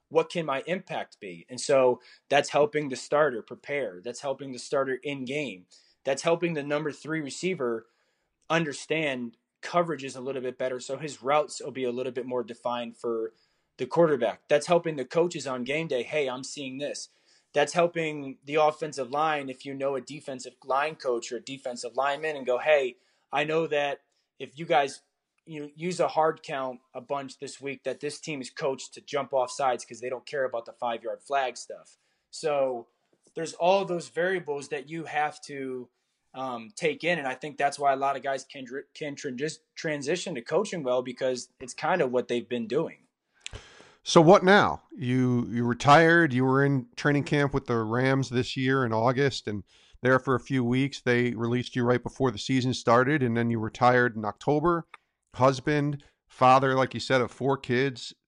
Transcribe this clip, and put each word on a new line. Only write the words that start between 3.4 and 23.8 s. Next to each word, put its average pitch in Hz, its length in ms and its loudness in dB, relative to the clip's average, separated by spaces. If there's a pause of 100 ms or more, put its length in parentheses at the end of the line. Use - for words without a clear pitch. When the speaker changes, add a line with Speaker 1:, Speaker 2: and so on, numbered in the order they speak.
Speaker 1:
prepare. 113 600 -8
That's 117 180 -12
helping 139 300 -8
the 123 80 -12
starter 135 440 -2
in 139 220 -8
game. 123 420 -8 (380)
That's 135 180 -2
helping 170 320 2
the 143 100 -4
number 147 260 -2
three 156 300 -6
receiver 131 680 -4 (640)
understand 147 840 -2 (260)
coverages 143 540 -2
a 131 40 -10
little 131 220 -6
bit 127 160 -8
better, 127 220 -4
so 135 180 -8
his 135 240 -10
routes 143 420 0
will 143 60 -8
be 131 140 -6
a 120 80 0
little 127 200 -6
bit 123 140 -6
more 123 160 -2
defined 120 540 -6
for 113 360 -4 (460)
the 131 80 -4
quarterback. 131 600 2
That's 147 180 2
helping 170 300 0
the 131 80 -4
coaches 170 420 -2
on 127 160 -4
game 147 240 -4
day, 123 160 -2
"Hey, 143 260 -2
I'm 127 160 -6
seeing 131 340 -10
this." 131 320 -10 (440)
That's 147 180 2
helping 160 720 0
the 143 120 -4
offensive 151 560 0
line, 147 360 0
if - 160 -14
you 139 100 -8
know 135 200 -2
a 131 60 -2
defensive 135 540 -12 (100)
line 143 320 0
coach 123 340 -4
or 123 60 -6
a 110 40 -8
defensive 123 560 -10
lineman, 143 400 -2
and 135 80 -10
go, 123 140 0
"Hey, 139 380 2 (360)
I 143 120 0
know 156 240 0
that 143 320 -2 (400)